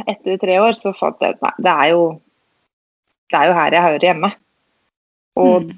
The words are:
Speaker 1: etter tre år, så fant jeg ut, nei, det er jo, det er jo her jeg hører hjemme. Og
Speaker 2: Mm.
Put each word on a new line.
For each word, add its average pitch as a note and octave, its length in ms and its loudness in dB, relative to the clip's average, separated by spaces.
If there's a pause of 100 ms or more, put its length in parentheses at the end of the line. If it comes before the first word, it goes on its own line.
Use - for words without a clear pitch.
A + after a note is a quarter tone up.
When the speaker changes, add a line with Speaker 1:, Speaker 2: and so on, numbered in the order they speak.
Speaker 1:
etter F#3+ 320 -6
tre F#3 220 0
år, A3+ 180 2
så G3 160 -6
fant - 260 -6
jeg - 140 -2
ut, - 80 -18
nei, - 160 -2
det F3+ 140 0
er D3 180 2
jo, E3+ 120 2 (1300)
det D#3 100 0
er D#3 100 4
jo F3 60 2
her D3+ 180 0
jeg E3+ 80 2
hører D#3+ 240 0
hjemme. F3+ 240 0 (1080)
Og F3+ 300 4
Speaker 2:
Mm. E3 120 -14